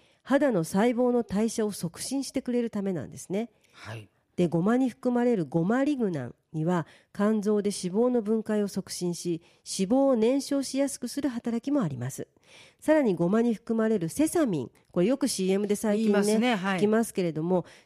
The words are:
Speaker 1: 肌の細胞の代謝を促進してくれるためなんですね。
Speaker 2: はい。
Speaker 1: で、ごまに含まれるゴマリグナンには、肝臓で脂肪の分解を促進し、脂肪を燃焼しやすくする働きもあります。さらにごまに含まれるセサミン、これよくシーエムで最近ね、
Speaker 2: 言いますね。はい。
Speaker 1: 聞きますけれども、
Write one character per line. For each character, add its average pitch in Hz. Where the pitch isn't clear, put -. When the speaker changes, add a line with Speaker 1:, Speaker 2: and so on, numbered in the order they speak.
Speaker 1:
肌 285
の 180
細 202
胞 247
の 240
代 214
謝 220
を 208
促 -
進 269
し -
て 262
く -
れ 240
る 233
た 208
め 196
な 147
ん -
で -
す -
ね。 214
Speaker 2:
は -
い。 110
Speaker 1:
で、 175
ご 165
ま 214
に 262
含 247
ま 240
れ 240
る 175
ゴ 165
マ 233
リ 285
グ 226
ナ 139
ン -
に 156
は、 175
肝 214
臓 208
で 202
脂 185
肪 226
の 247
分 220
解 214
を 202
促 -
進 175
し、 170
脂 190
肪 240
を 247
燃 240
焼 277
し 262
や 277
す -
く 247
す -
る 294
働 233
き -
も 285
あ 165
り 135
ま 120
す。 -
さ 302
ら 302
に 214
ご 170
ま 214
に 240
含 226
ま 220
れ 220
る 165
セ 294
サ 320
ミ 160
ン、 -
こ 180
れ 175
よ 269
く 285
シ 190
ー 185
エ 196
ム 208
で 202
最 214
近 -
ね、 208
Speaker 2:
言 202
い 202
ま -
す 214
ね。 247
は 190
い。 -
Speaker 1:
聞 -
き 208
ま 220
す -
け 196
れ 170
ど 156
も、 175